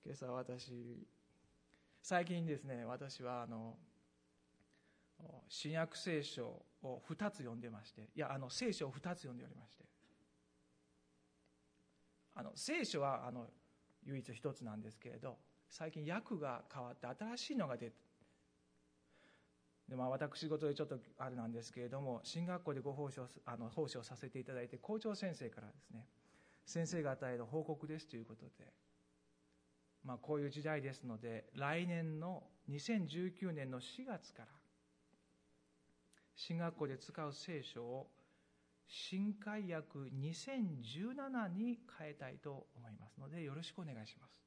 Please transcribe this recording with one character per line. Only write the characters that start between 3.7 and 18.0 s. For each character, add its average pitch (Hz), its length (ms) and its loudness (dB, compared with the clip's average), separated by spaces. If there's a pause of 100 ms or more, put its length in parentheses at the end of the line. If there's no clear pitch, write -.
新 - 240 0
約 160 240 4
聖 156 260 4
書 113 400 -4 (200)
を 127 240 -4
二 202 240 2
つ 202 80 -10
読 120 180 -2
ん 113 40 -4
で 117 100 -4
ま 110 140 -8
し - 80 -16
て、 107 220 -14
い 156 60 -2
や、 135 120 2
あ 139 60 0
の、 127 120 -4
聖 240 220 2
書 143 160 2
を - 20 0
二 - 240 -2
つ - 60 -8
読 127 140 -6
ん 120 40 -6
で 117 60 -8
お 131 40 -12
り 135 60 -12
ま - 140 -14
し - 80 -20
て、 - 80 -20 (2500)
あ - 80 -4
の、 - 120 -6
聖 302 300 2
書 165 160 2
は 131 260 4
あ 123 60 -2
の、 120 140 -4 (580)
唯 135 160 -2
一 120 140 -6
一 135 180 0
つ 123 120 -6
な 107 100 -2
ん 107 80 -4
で 110 80 -6
す 107 100 -16
け 120 100 -8
れ 117 60 -8
ど、 123 220 -6 (320)
最 160 200 -4
近 151 160 -4
訳 208 300 0
が 127 260 0 (100)
変 135 100 -4
わ 120 100 -4
っ - 40 -8
て - 100 -6
新 214 300 -2
し - 180 -2
い - 20 6
の 190 100 8
が 127 100 2
出 113 140 -2
て、 - 160 -20 (1800)